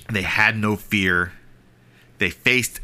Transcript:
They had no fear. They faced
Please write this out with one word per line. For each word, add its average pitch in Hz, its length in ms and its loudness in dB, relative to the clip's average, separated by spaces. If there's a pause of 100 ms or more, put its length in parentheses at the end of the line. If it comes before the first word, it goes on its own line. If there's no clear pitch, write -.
(100)
They 104 120 -2
had 110 340 2
no 107 200 0
fear. 92 560 0 (840)
They 95 100 -2
faced - 560 -2